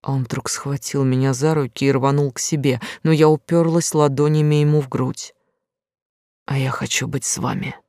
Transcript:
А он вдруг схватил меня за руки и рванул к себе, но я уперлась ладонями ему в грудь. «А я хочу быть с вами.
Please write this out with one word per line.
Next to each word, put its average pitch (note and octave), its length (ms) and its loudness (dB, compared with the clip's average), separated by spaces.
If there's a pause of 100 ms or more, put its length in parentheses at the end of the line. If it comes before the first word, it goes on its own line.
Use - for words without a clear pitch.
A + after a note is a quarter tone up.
А C#3 120 -6
он C3+ 120 -2
вдруг C3 240 -8
схватил C#3 560 -4
меня C3 300 2
за D3+ 200 0
руки C3+ 320 -2
и C#3 60 4
рванул C#3 380 2
к - 80 -14
себе, C3+ 420 -2 (220)
но D#3+ 80 2
я D#3 180 6
уперлась E3 640 2
ладонями D3+ 640 2
ему D3 240 4
в C3+ 80 -6
грудь. - 460 -6 (1120)
«А C#3 100 -2
я C3 140 0
хочу - 380 -4
быть B2+ 160 -6
с - 140 -4
вами. A#2+ 380 -6 (120)